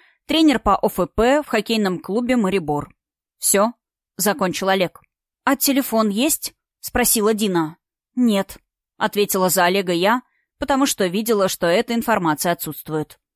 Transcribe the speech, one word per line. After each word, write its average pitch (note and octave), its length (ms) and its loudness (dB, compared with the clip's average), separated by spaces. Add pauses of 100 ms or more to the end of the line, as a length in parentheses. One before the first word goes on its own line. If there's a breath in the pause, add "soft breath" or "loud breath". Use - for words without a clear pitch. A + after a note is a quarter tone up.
(320 soft breath)
тренер D4+ 280 4
по G3+ 160 2
О - 120 0
Ф F#3 260 -2
П B3+ 280 2
в C#4 60 -8
хоккейном G#3+ 520 -2
клубе A#3+ 380 -2
"Марибор". E3+ 560 -2 (440)
"Все", — G#3 360 0 (440)
закончил F#3+ 520 -2
Олег. F#3+ 320 0 (420)
"А C4+ 120 2
телефон A3+ 540 0
есть?" — A#3 440 -2 (260)
спросила A3+ 540 0
Дина. F3+ 440 -2 (380)
"Нет", — G#3+ 420 0 (400)
ответила G3+ 520 0
за F#3 160 2
Олега F#3 280 0
я, G3+ 280 0 (360)
потому C#4 280 0
что G#3+ 220 -2
видела, G3+ 420 0
что - 180 -4
эта A3+ 260 0
информация F#3 580 0
отсутствует. D#3 680 -8 (160)